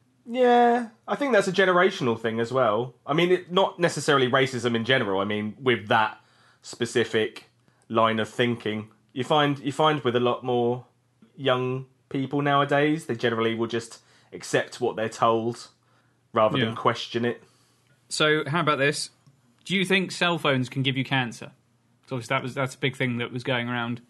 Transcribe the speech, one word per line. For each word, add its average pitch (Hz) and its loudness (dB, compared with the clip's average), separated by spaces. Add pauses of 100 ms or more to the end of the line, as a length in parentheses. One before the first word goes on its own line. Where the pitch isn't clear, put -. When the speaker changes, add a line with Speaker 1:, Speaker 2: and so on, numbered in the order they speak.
(260)
Speaker 1:
Yeah, 240 4 (180)
I 208 -4
think 277 0
that's 196 4
a - 0
generational 175 2
thing 113 -4
as 117 -2
well. 123 2 (100)
I 135 -4
mean, 170 2
it, 180 0
not 185 0
necessarily 147 2
racism 123 0
in 113 -2
general. 110 2
I 98 0
mean, 104 -4
with 117 0
that 113 2 (440)
specific - -2 (400)
line 113 2
of 107 -4
thinking, 110 -2 (240)
you 127 -6
find, 147 2
you 127 -6
find 156 2
with 123 0
a 123 2
lot 120 0
more 123 0 (500)
young 127 -2 (200)
people 139 -4
nowadays, 143 2
they 117 -4
generally 113 0
will 113 -2
just 113 -6 (320)
accept - -4
what 107 -2
they're 110 -4
told 113 0 (640)
rather 110 4
Speaker 2:
Yeah. 120 0
Speaker 1:
than 113 -6
question 117 -2
it. - -4 (640)
Speaker 2:
So, 156 0
how 165 -2
about 147 2
this? 143 0 (560)
Do 180 -4
you 190 0
think 185 0
cell 175 0
phones 131 0
can 135 -4
give 131 0
you 135 -2
cancer? 127 -4 (520)
'Cause - -14
obviously 123 -6
that 127 -2
was, 123 -8
that's 131 -4
a - -20
big 135 -4
thing 123 -4
that 120 -6
was 123 -8
going 120 -2
around 120 -6 (100)